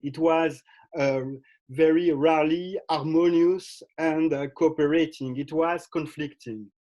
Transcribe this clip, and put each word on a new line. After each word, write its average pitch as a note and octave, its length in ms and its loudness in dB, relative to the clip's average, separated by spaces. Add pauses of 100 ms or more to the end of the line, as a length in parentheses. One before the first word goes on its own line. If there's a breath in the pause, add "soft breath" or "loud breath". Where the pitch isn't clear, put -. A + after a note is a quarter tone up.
It C#3 160 -10
was, D#3+ 440 0 (340 soft breath)
uh, C#3 260 0 (460 soft breath)
very D#3+ 440 2
rarely D#3+ 640 0 (100)
harmonious E3+ 920 0 (160)
and, D#3+ 340 0
uh, C#3 160 -4
cooperating. D#3 880 0
It C#3+ 160 -8
was E3 340 -2
conflicting. C#3+ 840 -10 (140)